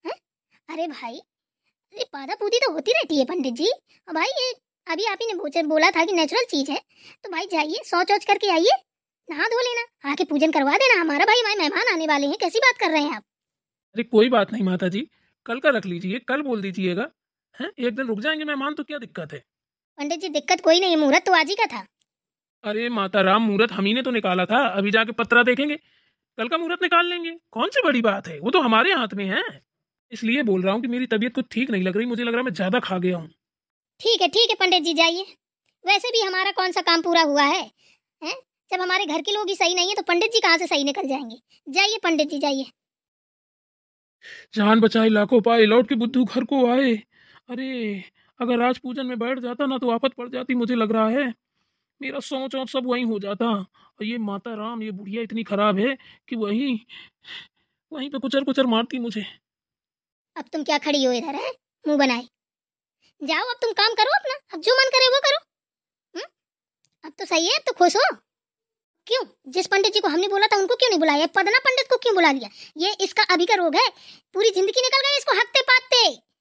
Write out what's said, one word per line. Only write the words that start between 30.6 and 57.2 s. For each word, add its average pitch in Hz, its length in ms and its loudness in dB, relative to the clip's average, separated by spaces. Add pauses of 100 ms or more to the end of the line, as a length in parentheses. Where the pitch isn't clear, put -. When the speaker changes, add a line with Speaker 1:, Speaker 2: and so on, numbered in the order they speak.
Speaker 2:
रहा 190 100 0
हूँ 233 80 -2
कि 247 60 -6
मेरी 247 200 -4
तबीयत 226 280 -2
कुछ 262 160 -2
ठीक 254 200 -4
नहीं 190 120 0
लग 185 140 -2
रही, 233 80 -2
मुझे 240 180 -4
लग 233 100 -4
रहा 233 60 0
है 254 60 -4
मैं 240 80 -6
ज्यादा 190 280 -2
खा 185 180 -4
गया 180 180 -2
हूँ। 156 100 -12 (720)
Speaker 1:
ठीक 453 220 0
है, 359 80 2
ठीक 427 200 2
है 427 80 0
पंडित 370 260 2
जी 330 100 -2
जाइए, 330 320 0 (600)
वैसे 403 260 0
भी 453 100 2
हमारा 381 320 -2
कौन 370 180 -2
सा 370 120 -2
काम 330 180 2
पूरा 339 220 2
हुआ 285 220 2
है, 294 160 0 (600)
हैं? 339 140 -8 (360)
जब 370 100 -4
हमारे 370 240 -2
घर 311 160 -2
के 415 100 -4
लोग 403 180 -2
ही 381 60 -2
सही 359 200 0
नहीं 359 140 -2
है 415 60 -2
तो 415 80 -4
पंडित 359 300 0
जी 453 60 4
कहाँ 339 180 2
से 339 100 -4
सही 285 160 0
निकल 285 240 -4
जाएंगे? 262 300 -6 (300)
जाइए 392 360 0
पंडित 311 260 2
जी 294 100 -6
जाइए। 277 260 -2 (1900)
Speaker 2:
जान 220 260 4
बचाए 220 300 4
लाखों 208 320 4
पाए, 233 240 6
लौट 226 240 4
के 285 60 2
बुद्धू 240 300 0
घर 233 180 -2
को 254 260 2
आए। 254 220 4 (580)
अरे 240 540 -6 (360)
अगर 240 220 0
आज 247 160 0
पूजन 254 280 -8
में 247 140 -6
बैठ 247 200 -4
जाता 247 260 -4
ना 262 120 -2
तो 247 140 -2
आफत 233 220 0
पड़ 247 160 -12
जाती, 254 260 -4
मुझे 240 200 0
लग 220 160 0
रहा 220 180 2
है 247 240 0 (680)
मेरा 277 200 -8
सोच 269 340 -6
और 262 120 -4
सब 262 180 -4
वहीं 247 200 -2
हो 220 140 -2
जाता। 202 280 -4
और - 560 -6
ये 226 160 -6
माता 202 360 -8
राम, 220 280 -10
ये 214 80 -8
बुढ़िया 202 300 -10
इतनी 226 220 -6
खराब 202 360 2
है 262 160 0 (340)
कि 254 60 -6
वहीं, 226 420 -2 (1120)